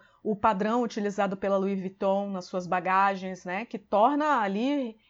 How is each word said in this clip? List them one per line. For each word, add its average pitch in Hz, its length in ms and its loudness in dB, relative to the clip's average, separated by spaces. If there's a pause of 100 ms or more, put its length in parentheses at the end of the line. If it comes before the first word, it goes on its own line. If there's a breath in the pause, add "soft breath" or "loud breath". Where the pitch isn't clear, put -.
(220 loud breath)
o 214 140 -2
padrão 214 460 2
utilizado 202 560 -2
pela 196 200 0
Louis 196 220 0
Vuitton 196 500 -2
nas 185 160 -6
suas 180 220 -6
bagagens, 185 760 0
né, 185 200 -6
que 226 140 -10
torna 277 640 2
ali 226 560 -2 (120 soft breath)